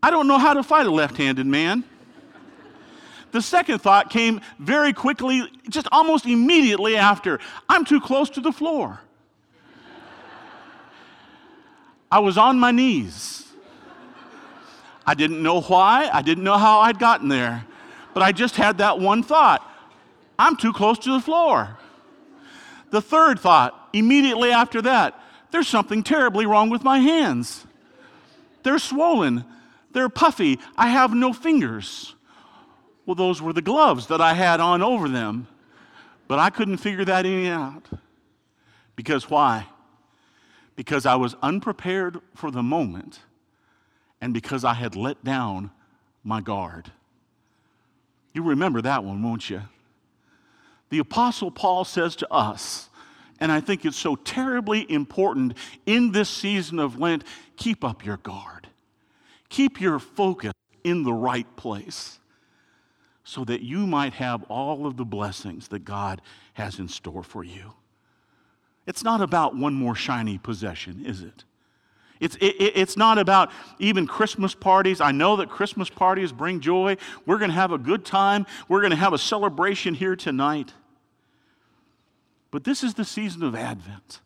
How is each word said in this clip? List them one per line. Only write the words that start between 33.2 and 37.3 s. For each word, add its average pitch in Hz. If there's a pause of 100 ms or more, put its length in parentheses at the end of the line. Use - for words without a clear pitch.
were 160
the 170
gloves 190
that 160
I 165
had 175
on 175
over 214
them. 120 (800)
But 139
I 175
couldn't 196
figure 190
that 185
any 185